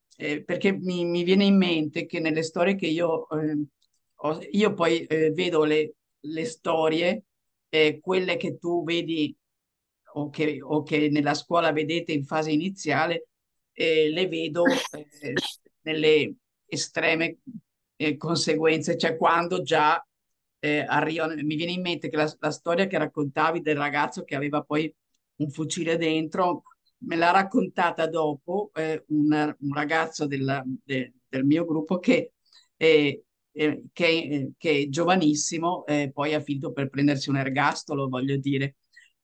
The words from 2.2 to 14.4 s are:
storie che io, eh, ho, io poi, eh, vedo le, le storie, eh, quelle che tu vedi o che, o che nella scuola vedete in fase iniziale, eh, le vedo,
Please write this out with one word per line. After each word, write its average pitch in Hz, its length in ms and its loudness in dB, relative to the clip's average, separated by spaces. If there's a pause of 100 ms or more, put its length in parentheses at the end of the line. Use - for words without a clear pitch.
storie 180 320 2
che 196 120 -4
io, 160 420 0
eh, 156 360 -2 (500)
ho, 156 240 -4 (120)
io 202 220 2
poi, 165 320 0
eh, 156 260 2
vedo 165 320 2
le, 151 300 2 (280)
le 160 240 -6
storie, 160 800 0 (460)
eh, 151 320 2
quelle 185 360 0
che 156 200 -6
tu 170 260 -2
vedi 160 500 -2 (800)
o 147 160 -6
che, 151 320 -2
o 147 220 -2
che 151 260 0
nella 147 260 2
scuola 165 360 0
vedete 160 400 -2
in 143 140 -2
fase 156 260 -2
iniziale, 165 760 -2 (440)
eh, 156 380 2
le 175 180 0
vedo, 160 380 0